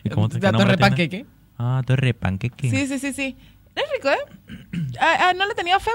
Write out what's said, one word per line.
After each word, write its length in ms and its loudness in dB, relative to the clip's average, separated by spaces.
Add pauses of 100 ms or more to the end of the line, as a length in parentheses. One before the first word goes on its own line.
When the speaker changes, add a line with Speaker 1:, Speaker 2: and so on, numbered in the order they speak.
Speaker 1:
¿Y 60 -4
cómo 220 2
te, 80 -6
Speaker 2:
La 20 -2
Speaker 1:
qué 60 2 (100)
nombre 80 6
Speaker 2:
torre 120 4
Speaker 1:
tiene? 140 4
Speaker 2:
panqueque. 360 -2 (320)
Speaker 1:
Ah, 260 0
torre 300 2
panqueque. 560 -4
Speaker 2:
Sí, 160 2
sí, 120 -4
sí, 140 -4
sí. 240 -6 (380)
Es 80 -2 (120)
rico, 140 -2
¿eh? 680 -6 (140)
<clears throat> 80 -8
Ah, 280 2
ah, 80 2
no 100 -2
le 80 -4
tenía 260 0
fe, 140 -4